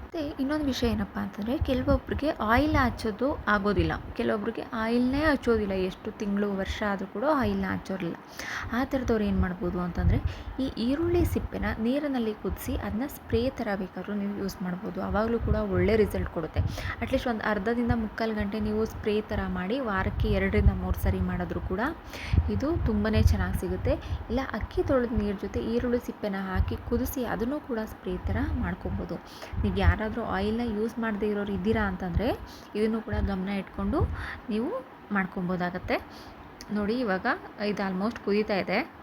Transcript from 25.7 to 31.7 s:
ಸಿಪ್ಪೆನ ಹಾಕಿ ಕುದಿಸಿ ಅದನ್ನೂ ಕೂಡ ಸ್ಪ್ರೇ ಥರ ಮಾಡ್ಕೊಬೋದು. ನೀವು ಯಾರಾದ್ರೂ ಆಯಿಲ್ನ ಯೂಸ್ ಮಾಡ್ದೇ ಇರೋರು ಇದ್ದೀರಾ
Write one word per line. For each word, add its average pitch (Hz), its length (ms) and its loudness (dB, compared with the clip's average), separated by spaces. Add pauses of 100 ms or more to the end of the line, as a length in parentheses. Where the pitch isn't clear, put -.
ಸಿಪ್ಪೆನ 214 360 -4
ಹಾಕಿ 190 400 0 (140)
ಕುದಿಸಿ 247 360 0
ಅದನ್ನೂ 233 340 -2
ಕೂಡ 233 260 -4
ಸ್ಪ್ರೇ 185 320 -6
ಥರ - 200 0 (160)
ಮಾಡ್ಕೊಬೋದು. 185 640 -2 (480)
ನೀವು 190 140 2
ಯಾರಾದ್ರೂ 185 260 4 (200)
ಆಯಿಲ್ನ 208 380 0
ಯೂಸ್ 220 380 -2
ಮಾಡ್ದೇ 220 280 0
ಇರೋರು 202 260 0
ಇದ್ದೀರಾ 214 280 2